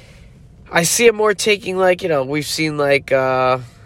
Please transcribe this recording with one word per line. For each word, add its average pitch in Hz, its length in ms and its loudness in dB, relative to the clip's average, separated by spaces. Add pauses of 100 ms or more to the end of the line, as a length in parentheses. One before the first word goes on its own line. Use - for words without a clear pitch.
(720)
I 170 100 2
see 226 220 2
it 226 80 6
more 214 200 0
taking, 196 440 -2
like, 180 240 2
you 190 60 -4
know, 143 160 0
we've 143 220 -6
seen, 156 320 -4
like, 139 340 0
uh, 131 460 0 (280)